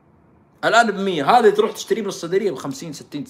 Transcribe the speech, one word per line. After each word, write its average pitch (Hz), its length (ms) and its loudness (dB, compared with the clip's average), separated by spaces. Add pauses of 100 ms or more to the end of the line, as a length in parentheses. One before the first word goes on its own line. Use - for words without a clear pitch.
(640)
الآن 214 260 4
بمية، 185 480 2
هذه 220 120 6
تروح 214 220 2
تشتريه - 300 -4
من 196 60 -6
الصيدلية 185 420 -4
بخمسين، 147 420 -10
ستين 139 380 -12